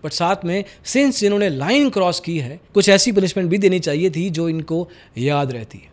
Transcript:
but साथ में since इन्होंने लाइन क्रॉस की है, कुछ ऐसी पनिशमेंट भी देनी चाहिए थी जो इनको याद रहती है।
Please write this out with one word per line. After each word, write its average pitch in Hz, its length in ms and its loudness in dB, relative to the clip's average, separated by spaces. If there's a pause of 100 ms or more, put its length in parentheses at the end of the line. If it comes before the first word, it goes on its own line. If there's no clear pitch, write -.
but 151 100 -10
साथ 180 320 -2
में 185 180 -4 (220)
since 262 380 0
इन्होंने 202 260 0
लाइन 170 400 0
क्रॉस 180 300 0
की 170 200 -6
है, 123 200 -10 (140)
कुछ 202 160 4
ऐसी 196 220 4
पनिशमेंट 190 380 0
भी 185 80 2
देनी 185 220 2
चाहिए 160 300 -2
थी 170 200 -4
जो 165 200 -2
इनको 160 380 -4 (300)
याद 139 340 -2
रहती 113 260 -12
है। - 160 -20